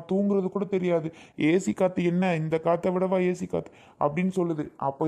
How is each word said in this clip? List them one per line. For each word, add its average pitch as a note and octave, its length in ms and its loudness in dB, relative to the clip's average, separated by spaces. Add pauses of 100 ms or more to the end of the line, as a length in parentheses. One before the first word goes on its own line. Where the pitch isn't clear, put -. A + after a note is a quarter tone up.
(120)
தூங்குறது G3 440 2
கூட G3+ 100 -2 (100)
தெரியாது. F3 320 0 (400)
ஏ D#3+ 60 4 (100)
சி G#3 160 0
காத்து F#3 220 0 (100)
என்ன, F3+ 300 2
இந்த D#3+ 160 0 (100)
காத்தை E3+ 240 2
விடவா F#3 260 0 (120)
ஏ - 100 2
சி F3+ 80 -6
காத்து - 240 -4 (320)
அப்படின்னு F3 360 0
சொல்லுது. E3 260 0 (240)
அப்போ D3 180 -2